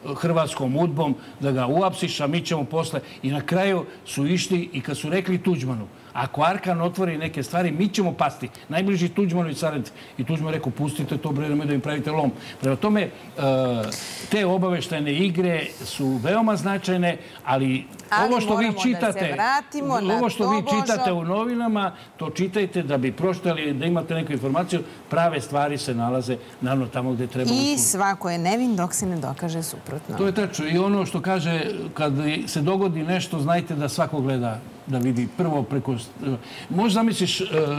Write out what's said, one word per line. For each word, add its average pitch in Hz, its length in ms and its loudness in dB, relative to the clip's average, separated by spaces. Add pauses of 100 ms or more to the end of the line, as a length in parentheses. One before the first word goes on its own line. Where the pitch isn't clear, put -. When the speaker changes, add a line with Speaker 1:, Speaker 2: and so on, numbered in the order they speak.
Speaker 1:
e, - 100 -6
hrvatskom 147 600 0
udbom 151 380 2 (260)
da 139 120 2
ga 127 140 0
uhapsiš, 175 540 0
a 190 60 2
mi 165 160 0
ćemo 156 220 -2
posle. 156 360 -2 (220)
I 131 80 0
na 143 100 -2
kraju 185 440 2 (220)
su 139 200 -2
išli 175 460 2
i 139 80 -4
kad 139 180 -6
su 151 120 -6
rekli 185 280 0
Tuđmanu, 127 480 0 (260)
„Ako 135 300 -2
Arkan 180 400 2
otvori 175 360 0
neke 156 240 -4
stvari, 175 280 0
mi 180 180 2
ćemo 180 240 2
pasti.” 139 360 -2 (200)
Najbliži 180 400 2
Tuđmanu 175 400 2
i 143 60 -4
saradnici. 151 380 0 (260)
I 127 60 0
Tuđman 160 280 0
rekao, 147 200 0
„Pustite 147 460 0
to, 156 120 0
bre, 147 180 0
nemoj 147 180 2
da 143 80 2
im 135 60 4
pravite 151 300 -2
lom.” 151 220 2 (280)
Prema 131 160 2
tome, 208 260 4
e, 156 80 0 (1200)
te 202 160 4
obaveštajne 170 680 2
igre 175 500 2 (200)
su 139 220 -4 (100)
veoma 202 400 2
značajne, 180 600 0 (280)
ali 131 400 2 (260)
Speaker 2:
Ali 233 220 4
Speaker 1:
ovo 240 80 2
što 208 160 2
vi 233 100 2
Speaker 2:
moramo 208 60 0
da 190 100 -2
se 254 60 2
Speaker 1:
čitate, 190 440 0
Speaker 2:
vratimo 269 680 0
na 196 160 2
Speaker 1:
ovo 240 140 2
što 202 200 0
vi 214 80 4
Speaker 2:
to, 185 60 0
Božo. 202 180 2
Speaker 1:
čitate 220 300 2
u 170 120 -2
novinama, 214 680 0 (240)
to 160 140 -6
čitajte 185 520 0
da 139 160 2
bi 127 140 2
pročitali, 165 600 0
da 135 140 -2
imate 170 280 0
neku 147 180 -2
informaciju. 147 500 0 (280)
Prave 160 300 2
stvari 143 380 0
se 131 160 -4
nalaze, 120 420 0 (240)
naravno, 131 260 0
tamo 127 260 -2
gde 123 140 0
treba 127 240 0
Speaker 2:
I 240 40 4
Speaker 1:
u 277 240 2
sudu. - 100 2
Speaker 2:
svako 190 420 0
je 170 80 0
nevin 220 380 2
dok 175 180 0
se 202 120 -2
ne 180 100 0
dokaže 160 460 -4
suprotno. - 540 -8
Speaker 1:
To 196 100 0
je 190 80 0
tačno. 185 320 -2
I 170 120 2
ono 196 280 2
što 170 160 -4
kaže, 170 400 0 (320)
kad 151 180 2 (340)
se - 160 -2
dogodi 185 400 2
nešto, 170 380 -2
znajte 170 340 0
da 143 140 -2
svako 156 320 0
gleda 120 400 0 (260)
da 131 120 -2
vidi 123 380 0
prvo 156 260 0
preko... 135 320 -2 (760)
Možda 196 240 4
zamisliš, 220 460 2
e, 185 40 0 (340)